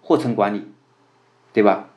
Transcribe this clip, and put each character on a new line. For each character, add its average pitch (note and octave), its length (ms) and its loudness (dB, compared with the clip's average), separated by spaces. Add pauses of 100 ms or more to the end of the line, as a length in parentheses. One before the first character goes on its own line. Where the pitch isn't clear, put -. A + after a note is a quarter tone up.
库 E3 140 0
存 A#2+ 200 -4
管 G#2 180 -2
理， - 140 -10 (840)
对 G#2+ 120 2
吧？ G2 320 0